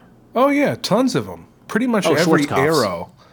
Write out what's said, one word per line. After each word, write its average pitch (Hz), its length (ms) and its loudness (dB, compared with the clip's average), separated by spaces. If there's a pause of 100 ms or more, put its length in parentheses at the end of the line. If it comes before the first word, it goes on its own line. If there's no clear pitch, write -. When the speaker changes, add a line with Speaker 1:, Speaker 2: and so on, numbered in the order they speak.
(340)
Speaker 1:
Oh, 254 140 2
yeah, 277 280 0
tons 240 380 -2
of 107 140 -4
'em. 85 180 -16 (220)
Pretty 233 180 0
much 220 200 0
Speaker 2:
Oh, 165 80 2
Speaker 1:
every 160 300 2
Speaker 2:
Schwarzkopf's. 131 140 -2
Speaker 1:
Arrow 113 540 0 (200)